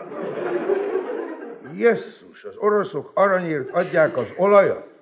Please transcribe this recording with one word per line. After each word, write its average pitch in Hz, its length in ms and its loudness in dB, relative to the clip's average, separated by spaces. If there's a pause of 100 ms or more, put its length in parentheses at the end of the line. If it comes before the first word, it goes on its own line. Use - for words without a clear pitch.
(1800)
Jesszus, - 680 -2
az 202 120 -14
oroszok 202 580 -2
aranyért 180 560 0
adják 160 460 2
az 117 200 -4
olajat? 190 500 4 (160)